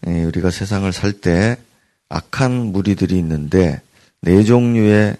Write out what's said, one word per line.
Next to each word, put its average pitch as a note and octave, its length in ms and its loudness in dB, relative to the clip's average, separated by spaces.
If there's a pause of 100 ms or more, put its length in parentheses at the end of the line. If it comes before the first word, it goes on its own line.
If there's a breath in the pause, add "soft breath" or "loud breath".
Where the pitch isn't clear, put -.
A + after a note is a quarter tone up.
예, E2+ 180 -2
우리가 E2 260 -2
세상을 G2 420 -4
살 G2+ 280 -6
때 G2 380 0 (500)
악한 B2+ 640 -4
무리들이 F#2 460 0
있는데 D#2+ 640 0 (380 soft breath)
네 F#2 240 4
종류의 A2 760 2